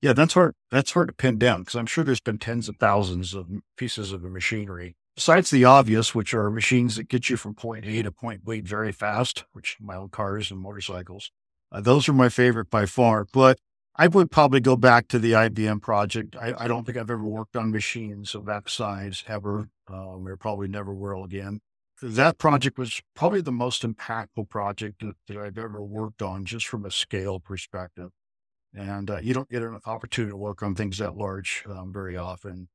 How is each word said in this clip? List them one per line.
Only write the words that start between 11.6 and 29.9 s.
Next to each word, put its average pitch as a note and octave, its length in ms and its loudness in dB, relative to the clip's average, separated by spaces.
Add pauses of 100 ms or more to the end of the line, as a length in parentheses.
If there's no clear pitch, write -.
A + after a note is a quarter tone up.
uh, G2+ 80 -8
those B2 280 6
are D#3 40 4
my C3 160 6
favorite A#2 420 2
by G#2 160 2
far. A2 460 4
But C3 260 8 (380)
I E3 120 6
would F3 220 6
probably C#3 300 6
go B2+ 160 4
back A#2+ 320 8
to B2+ 100 0
the A2+ 160 2
I A2 140 6
B G#2+ 180 -2
M G#2+ 140 -2
project. G#2 560 -2
I, A#2+ 220 -8
I A#2 100 -6
don't A#2 160 -2
think A#2+ 140 -8
I've A2+ 120 -8
ever A2+ 140 -6
worked G#2+ 320 -8
on A2 160 -2
machines G#2 640 -6
of G2+ 80 -12
that G#2 260 -8
size G2+ 560 -8
ever. G#2 420 -6 (180)
Um, F#2+ 400 -14
or F#2+ 120 -10
probably G2+ 280 -6
never G2 280 -8
will G2 300 -10
again. G2 360 -10 (400)
That C3 380 0
project C#3 400 2
was B2 240 -8 (120)
probably F3+ 280 0
the D3 100 -4
most A#2+ 300 -4
impactful A2+ 680 -8
project G#2 520 -8
that, G#2 120 -10 (160)
that G2+ 80 -12
I've G#2 220 -12
ever G#2+ 240 -12
worked G#2+ 400 -8
on, F#2+ 240 -8
just A2 200 -8
from G#2 200 -8
a F#2+ 40 -10
scale F#2+ 480 -4
perspective. F2+ 680 -12 (640)
And, G2+ 380 -10
uh, G2+ 120 -4
you A#2+ 120 -6
don't C3+ 160 -6
get A#2+ 100 -6
an A2+ 240 -10
opportunity A2+ 460 -6